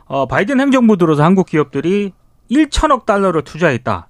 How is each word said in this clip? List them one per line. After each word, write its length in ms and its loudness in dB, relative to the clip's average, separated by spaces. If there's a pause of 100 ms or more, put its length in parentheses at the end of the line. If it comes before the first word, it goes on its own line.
어, 220 -4
바이든 320 -2
행정부 380 2
들어서 260 2
한국 240 2
기업들이 640 -4 (340)
일천억 580 0
달러를 380 0
투자했다. 680 -4